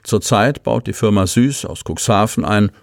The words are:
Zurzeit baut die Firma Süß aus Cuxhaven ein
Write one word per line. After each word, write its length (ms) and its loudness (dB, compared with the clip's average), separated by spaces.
Zurzeit 580 0
baut 240 -2
die 60 -6
Firma 340 2
Süß 380 0
aus 200 -10
Cuxhaven 600 0
ein 260 2